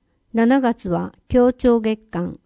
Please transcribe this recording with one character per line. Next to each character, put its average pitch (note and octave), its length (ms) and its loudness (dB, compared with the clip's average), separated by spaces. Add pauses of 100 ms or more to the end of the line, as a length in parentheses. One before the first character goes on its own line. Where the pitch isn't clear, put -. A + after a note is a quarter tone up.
(320)
七 A#3 300 2
月 A#3+ 260 -4
は F3 280 -6 (140)
協 B3 220 2
調 A#3+ 280 0
月 A3 200 -4 (120)
間、 F3 340 -8